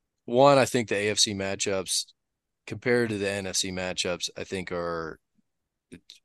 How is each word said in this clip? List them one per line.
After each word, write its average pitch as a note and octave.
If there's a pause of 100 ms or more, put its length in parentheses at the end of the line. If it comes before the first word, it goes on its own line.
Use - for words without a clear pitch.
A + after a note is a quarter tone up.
(240)
one, C#3
I C3
think A#2
the G#2
A G#2
F G2+
C G#2+
matchups G2 (600)
compared A#2+
to G#2
the G2
N G2
F F#2
C G2
matchups, F2+
I F#2+
think F#2
are E2+ (1080)